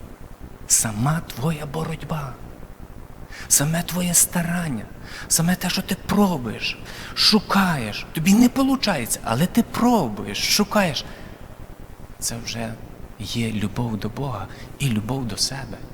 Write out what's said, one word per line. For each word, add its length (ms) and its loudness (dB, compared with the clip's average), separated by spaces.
Сама 540 2
твоя 300 0
боротьба, 680 -4
саме 360 4
твоє 300 0
старання, 720 2
саме 280 4
те, 140 0
що 120 0
ти 140 -2
пробуєш, 720 2
шукаєш, 1000 4
тобі 200 6
не 160 10
получається, 760 2
але 220 2
ти 180 4
пробуєш, 920 2
шукаєш, 500 2
це 160 -4
вже 280 -4
є 320 -2
любов 460 0
до 120 -4
Бога, 380 -4
і 100 2
любов 360 0
до 120 -4
себе, 400 -4